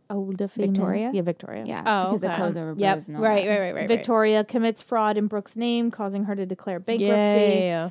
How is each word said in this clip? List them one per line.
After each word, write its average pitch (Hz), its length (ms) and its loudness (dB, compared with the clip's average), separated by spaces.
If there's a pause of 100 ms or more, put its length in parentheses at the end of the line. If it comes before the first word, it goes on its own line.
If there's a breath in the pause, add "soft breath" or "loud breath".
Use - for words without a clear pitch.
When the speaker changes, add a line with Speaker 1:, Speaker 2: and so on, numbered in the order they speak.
Speaker 1:
Older 196 380 -4
female. 202 240 -2
Speaker 2:
Victoria? 196 420 0
Speaker 1:
Yeah, 196 80 0
Victoria. 165 440 -6
Speaker 2:
Yeah, - 200 -8
Speaker 3:
Oh, 202 240 2
Speaker 2:
because 190 160 0
Speaker 3:
okay. 180 100 -2
Speaker 2:
it - 20 -2
goes 170 200 -2
over 160 200 -6
Speaker 1:
Yep. 196 180 2
Speaker 2:
blues 185 120 -10
and 208 100 -8
all 220 60 -2
Speaker 3:
Right, 208 220 4
Speaker 2:
that. 202 40 0
Speaker 3:
right, 208 100 2
right, 190 140 0
right, - 80 -8
right. - 60 -4
Speaker 1:
Victoria 220 560 2
commits 226 380 0
fraud 214 360 0
in 208 100 0
Brooke's 208 280 -6
name, 233 360 0
causing 202 340 -4
her 202 100 -4
to 196 100 -4
declare 185 340 -6
bankruptcy. 196 280 -2
Speaker 3:
Yeah, 208 300 4
yeah, 208 220 4
yeah. 175 300 0